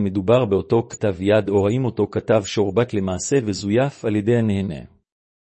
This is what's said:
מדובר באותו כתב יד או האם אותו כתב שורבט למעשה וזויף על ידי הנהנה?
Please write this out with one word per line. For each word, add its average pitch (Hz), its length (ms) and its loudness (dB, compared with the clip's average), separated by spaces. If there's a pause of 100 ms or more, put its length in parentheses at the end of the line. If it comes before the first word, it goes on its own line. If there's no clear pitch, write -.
מדובר 101 420 2
באותו 104 440 0
כתב 101 300 -4
יד 101 300 2
או 101 180 2
האם 127 180 0
אותו 107 260 0
כתב 110 340 0
שורבט 107 480 0
למעשה 95 520 -2
וזויף 104 600 -2
על 107 100 -2
ידי 107 220 2
הנהנה? 98 460 -2 (640)